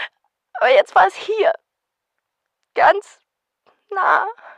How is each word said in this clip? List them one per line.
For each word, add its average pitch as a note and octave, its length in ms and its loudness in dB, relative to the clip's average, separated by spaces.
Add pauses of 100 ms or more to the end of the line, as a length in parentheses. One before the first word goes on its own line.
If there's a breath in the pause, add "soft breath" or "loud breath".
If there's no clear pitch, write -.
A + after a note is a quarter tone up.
(540 loud breath)
Aber A4 160 0
jetzt - 260 2
war F#4 100 4
es F#4+ 100 -4
hier. - 380 -4 (1200)
Ganz D#4+ 460 0 (680)
nah. F#4 360 -2 (320 soft breath)